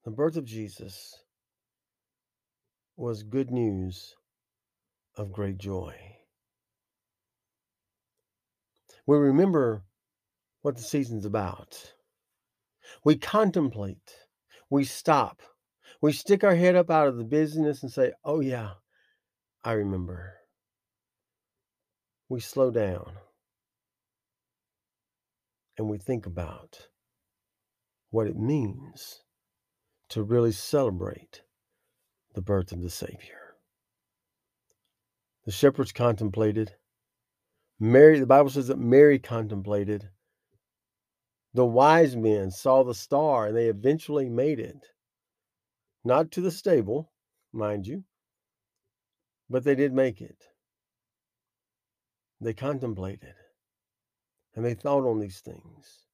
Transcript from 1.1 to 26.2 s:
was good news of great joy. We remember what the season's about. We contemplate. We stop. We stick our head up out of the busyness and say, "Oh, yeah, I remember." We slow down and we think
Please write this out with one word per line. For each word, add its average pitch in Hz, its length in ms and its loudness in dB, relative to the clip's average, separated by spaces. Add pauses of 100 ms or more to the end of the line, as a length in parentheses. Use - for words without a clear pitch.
was 113 280 -8
good 127 280 -6
news 98 640 -6 (1000)
of 101 160 -10
great 98 260 -8
joy. 95 380 -10 (3000)
We 147 120 4
remember 143 680 2 (760)
what 139 160 -4
the 120 40 -18
season's 117 440 -6
about. - 680 -8 (1080)
We 156 140 4
contemplate. 143 1000 -2 (540)
We 139 140 2
stop. 135 580 -2 (600)
We 151 100 2
stick 196 320 0
our 196 120 4
head 180 200 4
up 175 140 2
out 156 180 4
of 127 100 -2
the 117 60 -8
busyness 151 600 -2
and 127 80 -12
say, 131 220 0 (100)
"Oh, 147 160 -2
yeah, 120 360 -6 (880)
I 117 100 -4
remember." 92 680 -6 (1900)
We 127 100 -6
slow 131 320 -2
down 95 480 -4 (2500)
and 110 120 -6
we 104 80 -8
think 113 280 -8